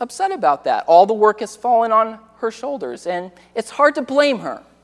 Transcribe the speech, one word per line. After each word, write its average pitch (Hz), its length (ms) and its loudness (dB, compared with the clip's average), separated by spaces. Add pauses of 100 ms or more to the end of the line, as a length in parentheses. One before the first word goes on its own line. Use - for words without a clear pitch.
upset 370 320 -4
about 160 320 0
that. 120 220 -2
All 175 180 8
the 208 80 0
work 214 280 2
has 214 140 -10
fallen 233 380 0
on 220 260 0 (200)
her 226 120 -6
shoulders, 214 560 -10
and 180 240 -6 (240)
it's 220 140 -8
hard 294 280 2
to 311 40 -4
blame 269 380 0
her, 151 240 -12 (220)